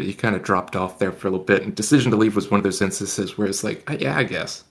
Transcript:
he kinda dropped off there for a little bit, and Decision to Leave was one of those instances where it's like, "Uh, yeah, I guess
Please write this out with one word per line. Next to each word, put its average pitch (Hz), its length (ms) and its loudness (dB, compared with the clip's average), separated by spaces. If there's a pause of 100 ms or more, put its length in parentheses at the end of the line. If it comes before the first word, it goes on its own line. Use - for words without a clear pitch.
he 98 140 -2
kinda 104 240 0
dropped 92 380 0
off 92 240 -4
there 95 120 0
for - 140 -8
a 98 60 0
little 92 120 -4
bit, 95 200 4
and 104 100 -6
Decision 120 380 4
to 110 40 4
Leave 107 200 4
was 101 140 0
one 101 100 4
of 98 40 -4
those 95 160 0
instances 98 560 -2
where 101 120 0
it's 98 160 -4
like, 107 260 -6
"Uh, 147 80 -2
yeah, 143 180 -2
I 135 60 2
guess - 480 -4